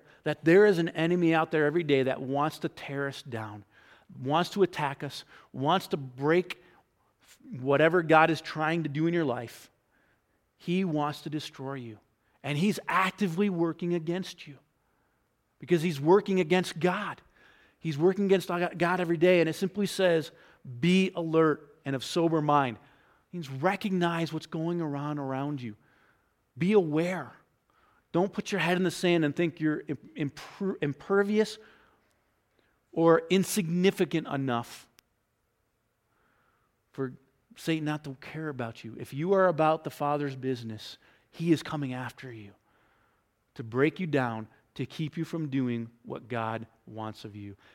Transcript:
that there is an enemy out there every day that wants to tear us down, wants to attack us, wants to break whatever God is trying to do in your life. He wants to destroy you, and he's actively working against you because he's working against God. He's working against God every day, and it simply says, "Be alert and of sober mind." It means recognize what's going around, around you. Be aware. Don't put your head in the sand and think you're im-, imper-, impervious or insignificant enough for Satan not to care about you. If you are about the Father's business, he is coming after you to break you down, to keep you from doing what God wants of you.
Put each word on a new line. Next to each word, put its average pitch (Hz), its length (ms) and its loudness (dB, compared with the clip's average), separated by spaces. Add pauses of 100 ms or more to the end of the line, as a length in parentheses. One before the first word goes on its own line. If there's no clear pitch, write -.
(220)
that 151 220 -4
there 185 220 8
is 196 120 6
an 170 120 0
enemy 165 440 2
out 160 160 2
there 156 160 2
every 156 160 0
day 139 220 4
that 131 180 -2
wants 139 380 -2
to 165 80 -4
tear 139 400 -8
us 135 140 -12
down, 107 420 -10 (580)
wants 151 280 0
to 202 120 2
attack 151 400 -2
us, 143 220 -10 (280)
wants 156 360 0
to - 80 -6
break 143 640 -2 (960)
whatever 151 420 4
God 160 280 6
is 156 100 -2
trying 160 420 -4
to 156 60 -4
do 147 180 -2
in 170 80 0
your 170 100 0
life. 120 460 -8 (880)
He 185 260 -2
wants 151 380 -2
to 160 80 -10
destroy 139 440 -8
you, 117 240 -14 (440)
and 143 140 -4
he's 185 220 2 (100)
actively 190 640 0
working 170 440 -2
against 170 520 -6
you 139 120 -20 (1000)
because 156 240 2
he's 160 180 -2
working 190 400 4
against 180 380 0
God. 180 420 -2 (580)
He's 156 200 -6
working 185 280 2
against 190 220 2
God 175 520 0
every 170 160 0
day, 180 240 6
and 160 80 4
it 156 60 -2
simply 196 320 -2
says, 170 440 2 (500)
"Be 185 340 4
alert 160 680 2
and 135 120 -2
of 123 80 -6
sober 165 360 2
mind." 143 360 2
It - 580 -20
means 160 160 -10
recognize 170 800 -2
what's 160 140 -8
going 170 340 -4
around, 147 380 -6
around 139 420 -4
you. 113 160 -10 (800)
Be 170 160 2
aware. 165 600 2 (800)
Don't 185 200 0
put - 200 -8
your 196 80 -2
head 170 160 2
in 185 80 2
the 175 60 2
sand 170 340 2
and 147 100 0
think 170 240 -2
you're 156 300 -2
im-, 143 420 -6
imper-, - 520 -8
impervious 202 760 0 (1300)
or 165 380 6
insignificant 180 960 0
enough 131 580 -4 (2000)
for 135 240 -6 (420)
Satan 160 300 -2
not 151 180 -4
to 135 160 -12
care 156 300 -10
about 120 340 -8
you. 110 140 -14
If - 160 -14
you 160 180 -2
are 190 160 6
about 160 340 2
the 147 80 -8
Father's 143 460 -4
business, 120 600 -8 (320)
he 165 220 0
is 147 100 0
coming 143 320 -6
after 127 360 -12
you 107 200 -18 (1040)
to 127 100 -10
break 131 340 0
you 185 80 -4
down, 120 400 -2 (280)
to 139 120 -8
keep - 300 -8
you 165 80 -4
from 160 240 -6
doing 123 400 -2 (160)
what - 240 -12
God 113 380 -6 (200)
wants 110 380 -12
of 104 120 -14
you. 101 200 -14 (180)